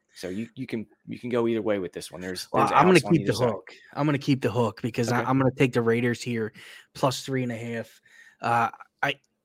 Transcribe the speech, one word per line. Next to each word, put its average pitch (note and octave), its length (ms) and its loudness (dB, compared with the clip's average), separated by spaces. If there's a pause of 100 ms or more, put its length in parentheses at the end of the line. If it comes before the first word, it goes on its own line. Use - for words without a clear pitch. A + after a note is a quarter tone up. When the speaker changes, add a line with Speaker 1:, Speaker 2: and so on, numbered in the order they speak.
(120)
Speaker 1:
So - 160 -10
you, G#2 280 -8
you C3 100 -10
can, A2+ 200 -6 (200)
you A2 120 -12
can A#2+ 120 -10
go A#2 160 0
either A2+ 160 0
way G#2 160 0
with F2+ 140 -6
this - 180 -12
one. D#2+ 100 -14
There's, F#2 320 -8
Speaker 2:
Well, C3+ 140 4
Speaker 1:
there's - 100 0
Speaker 2:
I'm D3 100 8
gonna F#3 100 8
Speaker 1:
outs C3+ 80 6
on - 80 0
Speaker 2:
keep D#3+ 100 6
Speaker 1:
either G#2 100 0
Speaker 2:
the G#2 60 -2
Speaker 1:
side. B2 100 2
Speaker 2:
hook. G#2 220 -6 (240)
I'm C#3+ 120 -2
gonna C#3+ 120 0
keep C3+ 240 0
the B2 80 0
hook A#2 320 0
because A#2 300 -2
I, A#2+ 80 2
Speaker 1:
Okay. A#2+ 80 -2
Speaker 2:
I'm C3 100 2
gonna C3 140 4
take C3 200 2
the A#2+ 100 2
Raiders A#2 380 2
here, A2+ 320 -4 (420)
plus C3 280 0
three C3 220 -2
and A#2+ 80 -4
a A2+ 40 -6
half. A#2 440 -8 (420)
Uh, A#2 280 2 (320)
I, C#3+ 120 0 (300)